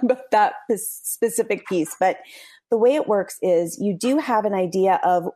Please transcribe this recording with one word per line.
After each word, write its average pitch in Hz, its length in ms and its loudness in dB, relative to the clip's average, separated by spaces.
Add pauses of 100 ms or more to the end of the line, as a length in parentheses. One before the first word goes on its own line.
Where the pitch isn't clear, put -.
about 254 280 -2
that 208 240 4 (140)
p-, 220 80 0
specific - 920 -4
piece. 165 320 -2
But 185 200 0 (520)
the 233 80 2
way 247 160 4
it - 140 -2
works 196 340 -2
is 170 380 0
you 202 140 -2
do 254 240 0
have 233 260 0
an 208 100 -2
idea 185 480 0
of 180 220 2 (120)